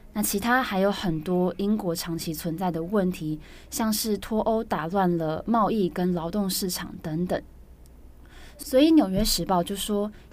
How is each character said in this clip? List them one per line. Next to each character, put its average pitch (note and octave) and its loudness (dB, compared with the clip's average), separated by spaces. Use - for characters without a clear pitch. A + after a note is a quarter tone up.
那 G#3+ -2
其 G#3 0
他 A#3+ 2
还 G3 0
有 G3+ 4
很 E3+ -2
多 F3+ 0
英 G#3 0
国 F3+ -4
长 E3+ -4
期 E3+ -6
存 E3 -4
在 F#3 -2
的 E3 -2
问 F#3 2
题， D#3 -4
像 A3 0
是 G#3+ -2
脱 G#3+ -2
欧 A3 2
打 F#3 -2
乱 F3+ 2
了 D#3 -2
贸 A3 4
易 G3+ 2
跟 F3+ 0
劳 E3 -4
动 G3 -2
市 F#3+ -2
场 - -6
等 E3 -2
等。 F#3 -2
所 - 2
以 D#4 8
《纽 A#3 6
约 G3 2
时 - 2
报》 F3+ 4
就 G3+ -6
说， G#3 -2